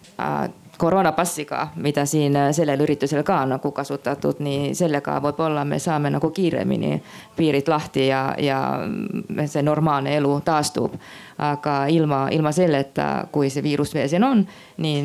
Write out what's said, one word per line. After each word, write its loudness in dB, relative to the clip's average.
äh, -2
koroonapassiga, 0
mida 0
siin, 2
äh, 4
sellel 2
üritusel 2
ka 2
nagu -2
kasutatud, -4
nii -2
sellega 0
võib-olla 0
me -2
saame 0
nagu 0
kiiremini 0
piirid 2
lahti 0
ja, 2
ja, 0
mm, -4
see 0
normaalne 2
elu 2
taastub. 0
Aga 0
ilma, 2
ilma 2
selleta, 0
kui 0
see -4
viirus 0
veel 0
siin 2
on, 4
nii, 0